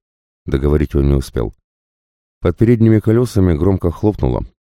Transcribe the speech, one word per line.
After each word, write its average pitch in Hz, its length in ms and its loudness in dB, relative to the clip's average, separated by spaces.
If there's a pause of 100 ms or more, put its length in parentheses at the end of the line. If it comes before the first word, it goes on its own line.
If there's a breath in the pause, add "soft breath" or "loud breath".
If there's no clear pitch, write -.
(460)
Договорить 71 500 -2
он 71 120 2
не 69 60 2
успел. 64 400 -4 (880)
Под 90 160 -2
передними 110 420 4
колёсами 110 540 0
громко 87 380 0
хлопнуло. 65 520 -2 (200)